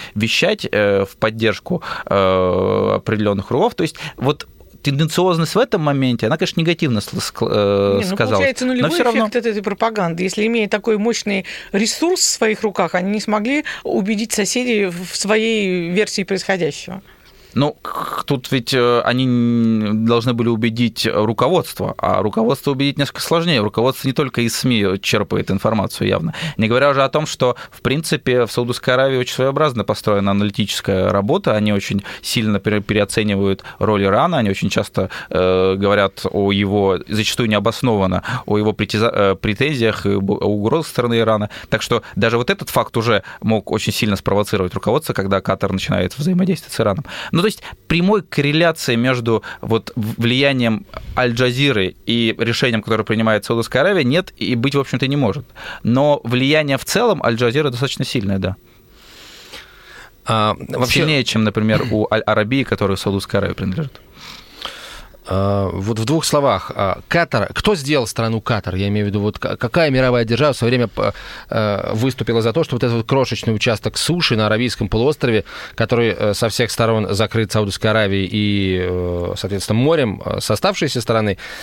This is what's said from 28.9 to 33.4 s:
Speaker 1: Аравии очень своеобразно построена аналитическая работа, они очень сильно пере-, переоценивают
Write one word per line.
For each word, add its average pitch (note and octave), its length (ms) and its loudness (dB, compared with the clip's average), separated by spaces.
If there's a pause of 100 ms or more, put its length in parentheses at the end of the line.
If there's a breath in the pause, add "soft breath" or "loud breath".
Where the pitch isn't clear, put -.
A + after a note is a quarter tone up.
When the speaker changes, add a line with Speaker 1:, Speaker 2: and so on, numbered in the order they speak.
Speaker 1:
Аравии C3 240 4
очень B2+ 200 -2
своеобразно C3+ 480 0
построена G2+ 480 0
аналитическая G2+ 760 0
работа, G#2+ 480 2
они G#2+ 160 2
очень G2+ 320 -2 (160 loud breath)
сильно G#2+ 380 0
пере-, G#2 240 0
переоценивают G2+ 800 0 (140 loud breath)